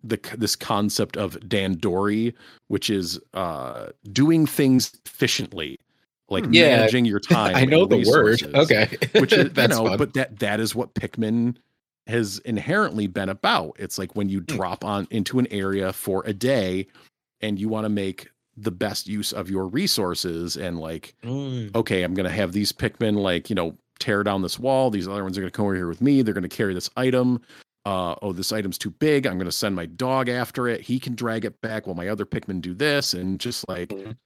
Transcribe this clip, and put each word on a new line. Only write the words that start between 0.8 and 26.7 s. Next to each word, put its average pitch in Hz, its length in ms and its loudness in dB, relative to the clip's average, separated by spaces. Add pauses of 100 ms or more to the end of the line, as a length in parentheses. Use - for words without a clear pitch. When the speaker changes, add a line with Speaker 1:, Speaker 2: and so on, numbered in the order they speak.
Speaker 1:
of 95 260 -4
Dandori, 98 920 0 (340)
which 101 220 -2
is, 92 300 -2 (140)
uh, 65 540 -6 (240)
doing 151 340 6
things 131 460 4 (140)
efficiently, - 760 -4 (500)
like, 101 160 0
Speaker 2:
Hmm. 117 80 2
Speaker 3:
Yeah. 156 240 8
Speaker 1:
managing 113 280 4
your 101 140 2
Speaker 3:
<laughs> - 120 -10
Speaker 1:
time 107 240 4
Speaker 3:
I 131 100 6
know 156 180 6
Speaker 1:
and 196 80 2
Speaker 3:
the 196 180 6
word. 120 320 6
Speaker 1:
resources, - 140 -8
Speaker 3:
Okay. 123 420 4 (160)
<laughs> 214 60 8
Speaker 1:
which 131 140 4
is, 185 120 6
you - 40 -2
Speaker 3:
That's 123 280 4
Speaker 1:
know, 113 100 0
Speaker 3:
fun. 98 100 0
Speaker 1:
but 139 180 0
that, 123 240 -2
that 104 200 0
is 110 160 -2
what 120 180 -6
Pikmin 117 600 0 (520)
has 107 320 -2
inherently 117 680 -2
been 95 220 -4
about. 95 500 -2
It's - 180 -8
like 92 160 -6
when 101 140 -2
you 95 140 -2
Speaker 3:
Hmm. - 160 -8
Speaker 1:
drop 92 260 -4
on 101 260 -4
into 117 300 -2
an 123 120 2
area 98 420 -2
for 95 320 -2
a 110 80 -4
day 98 540 0 (520)
and 104 180 -4
you 104 120 -2
wanna 110 200 -2
make 98 400 -4 (280)
the 107 140 -4
best 95 360 -4
use 104 240 -4
of 92 180 -8
your 95 180 -2
resources 90 880 -2
and, 85 220 -6
like, 80 440 -10
Speaker 3:
Mm. 123 500 -6
Speaker 1:
"Okay, 104 300 2
I'm 87 100 -2
gonna 92 160 -2
have 92 220 -2
these 101 220 0
Pikmin, 110 420 0
like, 95 340 0
you 107 60 -2
know, 82 220 -2 (220)
tear 104 220 0
down 101 200 0
this 87 180 -4
wall. 131 320 2
These 92 160 -2
other 101 160 -6
ones 95 140 -6
are 101 40 -4
gonna 95 100 -6
come 107 140 -2
over 98 100 0
here 90 120 -2
with 82 140 -6
me. 135 200 4
They're 110 120 2
gonna 90 160 -4
carry 101 240 -2